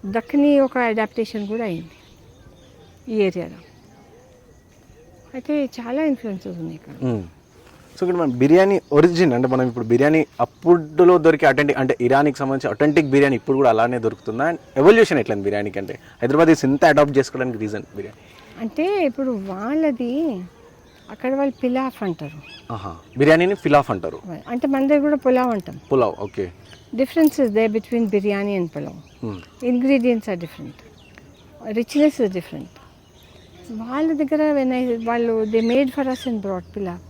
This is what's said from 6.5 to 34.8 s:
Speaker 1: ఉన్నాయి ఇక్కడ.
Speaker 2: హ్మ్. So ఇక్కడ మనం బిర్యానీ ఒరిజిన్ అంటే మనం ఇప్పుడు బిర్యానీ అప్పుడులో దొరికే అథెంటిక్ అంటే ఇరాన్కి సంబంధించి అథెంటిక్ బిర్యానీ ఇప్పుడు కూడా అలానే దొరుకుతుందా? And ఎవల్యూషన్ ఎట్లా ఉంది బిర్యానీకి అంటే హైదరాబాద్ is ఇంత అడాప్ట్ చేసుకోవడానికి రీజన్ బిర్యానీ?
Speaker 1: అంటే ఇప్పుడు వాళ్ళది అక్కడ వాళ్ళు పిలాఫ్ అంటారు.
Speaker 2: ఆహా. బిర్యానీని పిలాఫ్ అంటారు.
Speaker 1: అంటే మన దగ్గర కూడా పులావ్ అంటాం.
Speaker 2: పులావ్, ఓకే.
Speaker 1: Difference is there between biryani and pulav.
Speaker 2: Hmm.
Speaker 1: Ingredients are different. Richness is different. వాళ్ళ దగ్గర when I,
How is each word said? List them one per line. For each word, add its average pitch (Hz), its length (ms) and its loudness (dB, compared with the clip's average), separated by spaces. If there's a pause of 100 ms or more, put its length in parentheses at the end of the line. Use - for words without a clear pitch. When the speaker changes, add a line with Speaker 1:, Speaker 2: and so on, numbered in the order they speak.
Speaker 1:
ఉన్నాయి 160 160 -10
ఇక్కడ. - 340 -8
Speaker 2:
హ్మ్. 110 140 -2 (760)
So - 60 -4
ఇక్కడ 180 140 0
మనం 165 140 0
బిర్యానీ 165 500 4 (120)
ఒరిజిన్ 165 400 4
అంటే 123 160 0
మనం 127 200 0
ఇప్పుడు 117 160 -6
బిర్యానీ 143 420 2 (140)
అప్పుడులో 170 800 4
దొరికే 160 280 4
అథెంటిక్ 139 320 2
అంటే 131 220 0
ఇరాన్కి 135 380 2
సంబంధించి 135 360 -4
అథెంటిక్ 147 360 2
బిర్యానీ 139 260 4
ఇప్పుడు 131 200 -2
కూడా 135 140 4
అలానే 120 280 2
దొరుకుతుందా? 113 520 -4
And 165 80 -6 (180)
ఎవల్యూషన్ 185 420 6
ఎట్లా 110 160 -2
ఉంది 101 100 -6
బిర్యానీకి 104 340 -4
అంటే 98 200 -10 (240)
హైదరాబాద్ 147 260 4
is 156 160 4
ఇంత 139 200 2
అడాప్ట్ 147 340 4
చేసుకోవడానికి 127 400 -2
రీజన్ 104 240 -6 (140)
బిర్యానీ? 101 220 -14 (420)
Speaker 1:
అంటే 330 460 -4
ఇప్పుడు 262 240 -4
వాళ్ళది 240 1120 -4 (680)
అక్కడ 254 240 -6
వాళ్ళు 277 280 -2
పిలాఫ్ 254 400 -4
అంటారు. 156 720 -10
Speaker 2:
ఆహా. 95 240 -12 (220)
బిర్యానీని 160 360 4
పిలాఫ్ 147 360 2
అంటారు. 85 300 -6 (280)
Speaker 1:
అంటే 247 180 -4
మన 269 200 0
దగ్గర 294 140 4
కూడా 294 160 0
పులావ్ 254 340 0
అంటాం. 185 300 -8 (120)
Speaker 2:
పులావ్, 120 280 2
ఓకే. 98 320 -8 (420)
Speaker 1:
Difference 277 400 0
is 262 140 0
there 214 280 0
between 226 340 -2
biryani 202 480 -2
and 175 180 -4
pulav. 147 180 -10 (300)
Speaker 2:
Hmm. 104 480 -10
Speaker 1:
Ingredients 247 560 0
are 180 160 -6
different. 151 320 -16 (1000)
Richness 294 420 0
is 202 120 0
different. 175 380 -10 (1040)
వాళ్ళ 254 400 -4
దగ్గర 302 400 0
when 262 200 0
I, 247 340 -2